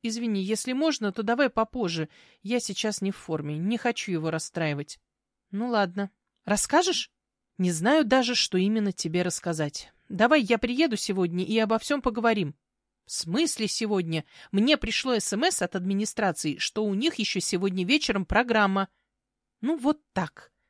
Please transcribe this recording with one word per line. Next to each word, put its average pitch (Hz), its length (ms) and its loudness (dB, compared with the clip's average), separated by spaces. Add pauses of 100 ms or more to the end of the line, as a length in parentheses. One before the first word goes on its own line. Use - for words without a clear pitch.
извини, 226 400 -2
если 214 300 -2
можно, 262 400 0
то 220 100 -4
давай 240 260 2
попозже. 185 600 -2 (340)
Я 233 160 0
сейчас 214 420 -4
не 196 120 -2
в - 40 -6
форме, 151 400 -4
не 202 220 -2
хочу 233 320 -2
его 160 200 0
расстраивать". 156 680 -4 (520)
"Ну 214 180 -4
ладно. 202 420 0 (340)
Расскажешь?" 330 680 0 (440)
"Не 180 140 2
знаю 226 340 4
даже, 247 300 2
что - 240 0
именно 202 340 2
тебе 170 300 -2
рассказать. 165 720 -4 (160)
Давай 240 340 4
я 220 160 2
приеду 247 380 0
сегодня 185 480 0
и 214 140 0
обо 220 200 2
всем 285 240 -2
поговорим". 220 540 0 (500)
"В - 60 -16
смысле 214 560 -2
сегодня? 180 560 -2 (280)
Мне 247 240 4
пришло 247 380 -2
С 208 180 -2
М 220 120 0
С 359 180 0
от 180 140 -4
администрации, 190 840 -2
что - 260 -2
у 202 100 0
них 220 220 0
еще 208 240 -2
сегодня 185 440 -2
вечером 196 420 0
программа". 208 640 2 (720)
"Ну 294 160 0
вот 294 240 0 (120)
так. - 400 -6 (180)